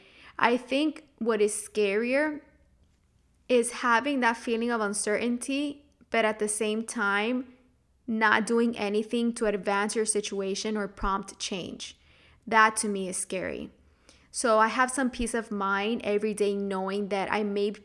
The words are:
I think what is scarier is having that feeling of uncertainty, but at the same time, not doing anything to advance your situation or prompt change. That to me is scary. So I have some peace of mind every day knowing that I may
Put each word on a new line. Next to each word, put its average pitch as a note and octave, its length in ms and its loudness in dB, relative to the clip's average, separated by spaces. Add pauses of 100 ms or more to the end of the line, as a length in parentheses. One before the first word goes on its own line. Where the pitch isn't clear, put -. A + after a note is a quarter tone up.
(380)
I A#3+ 180 4
think C#4 480 -2 (140)
what A3+ 220 0
is G#3 120 4
scarier A#3+ 880 0 (1080)
is A#3+ 240 4
having B3+ 480 2
that A#3 160 4
feeling A#3 340 -2
of A#3 100 0
uncertainty, A#3+ 1040 -2 (280)
but A3+ 140 2
at G#3+ 140 0
the G#3+ 100 0
same G#3+ 340 -2
time, A3+ 640 -2 (600)
not A3 400 4
doing A#3 320 2
anything A3 560 0
to A#3 120 -2
advance G3+ 500 0
your A3 80 0
situation G#3 720 -4
or G#3 100 -2
prompt G3 520 -4
change. - 600 -10 (480)
That A3 300 6
to A3 120 -2
me F#3+ 200 -4
is F#3 80 -6
scary. - 540 -6 (600)
So A3 280 2
I A3 100 6
have B3 220 2
some C4 200 0
peace A#3 240 -4
of A3+ 160 -4
mind G3+ 540 -2
every G#3 300 0
day G3+ 200 0
knowing G3 540 -2
that F#3+ 240 -2
I G#3+ 100 2
may G3+ 300 0 (120)